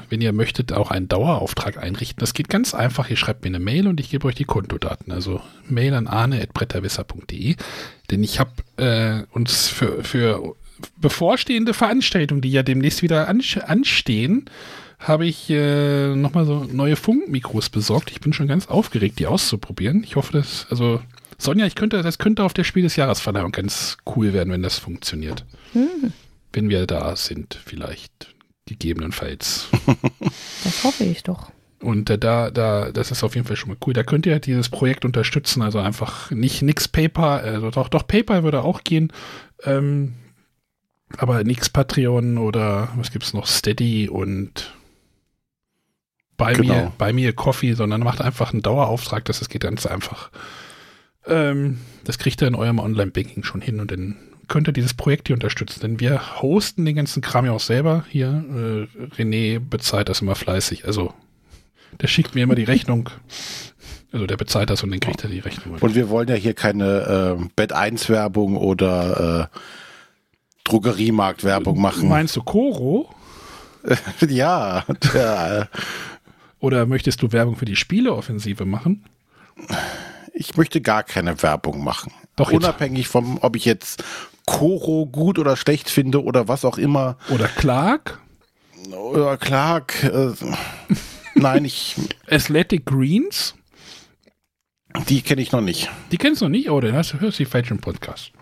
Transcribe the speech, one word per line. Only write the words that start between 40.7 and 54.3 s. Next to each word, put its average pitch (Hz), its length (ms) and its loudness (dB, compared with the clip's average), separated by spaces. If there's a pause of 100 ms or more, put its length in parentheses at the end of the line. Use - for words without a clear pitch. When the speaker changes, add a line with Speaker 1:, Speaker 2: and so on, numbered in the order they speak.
Speaker 1:
aber 120 280 2
nix 120 260 0
Patreon 123 680 2
oder 110 600 0
was 120 160 -4
gibt's - 200 -6
noch, 104 140 -4
Steady 107 640 0
und 98 640 -6 (1600)
bei 113 160 2
Speaker 3:
Genau. 120 220 6
Speaker 1:
mir, 87 240 2
bei 107 160 0
mir 123 180 2
Coffee, 131 400 0
sondern 110 300 0
macht 120 180 0
einfach - 320 -2
einen 110 100 0
Dauerauftrag, 117 640 0
das, - 140 -4
das - 100 -8
geht - 140 -6
ganz - 240 -4
einfach. - 440 -8 (960)
Ähm, 143 520 0 (260)
das - 140 -6
kriegt - 240 -2
ihr 139 60 4
in 123 60 2
eurem 117 240 2
Online-Banking 104 640 -2
schon - 160 -6
hin 107 200 -4
und 101 100 -6
dann 95 260 -6 (320)